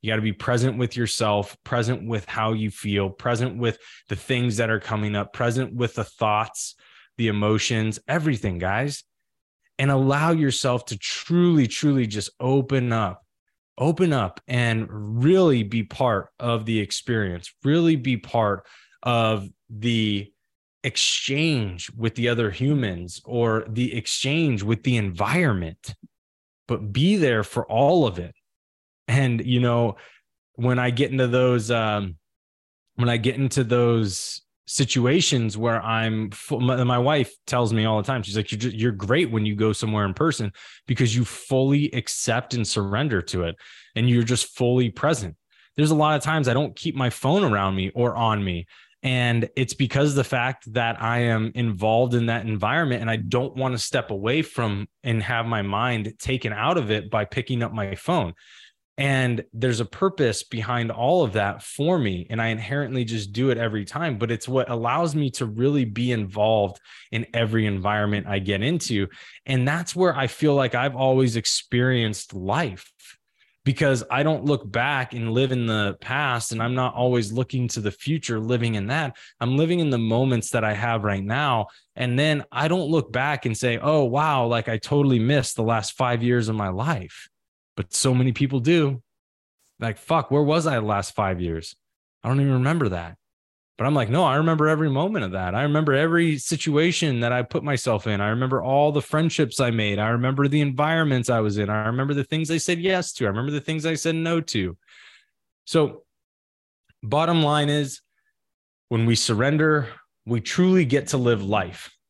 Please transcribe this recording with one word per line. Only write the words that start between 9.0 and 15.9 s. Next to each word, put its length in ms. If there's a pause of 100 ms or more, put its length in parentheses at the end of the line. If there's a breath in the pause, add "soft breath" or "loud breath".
And 120
allow 400
yourself 560
to 120
truly, 680
truly 400
just 320
open 540
up, 320 (540)
open 340
up 340
and 420
really 760
be 200
part 460 (100)